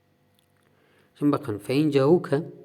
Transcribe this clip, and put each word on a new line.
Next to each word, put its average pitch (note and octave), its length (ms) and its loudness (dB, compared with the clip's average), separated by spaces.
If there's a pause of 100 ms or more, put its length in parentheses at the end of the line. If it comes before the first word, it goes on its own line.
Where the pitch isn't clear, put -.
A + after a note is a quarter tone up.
(1200)
Şimdi D3 140 0
bakın, A2+ 260 -6
"Fe B2+ 160 -6
in D3+ 160 0
ca'uke C#3 640 2 (120)